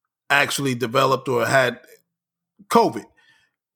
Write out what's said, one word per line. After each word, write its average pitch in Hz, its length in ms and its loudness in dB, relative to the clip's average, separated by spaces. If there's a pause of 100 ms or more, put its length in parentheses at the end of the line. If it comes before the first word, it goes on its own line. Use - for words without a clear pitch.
(300)
actually 139 460 0
developed 131 520 0
or 123 180 -2
had 127 340 2 (880)
covid. 180 380 0 (720)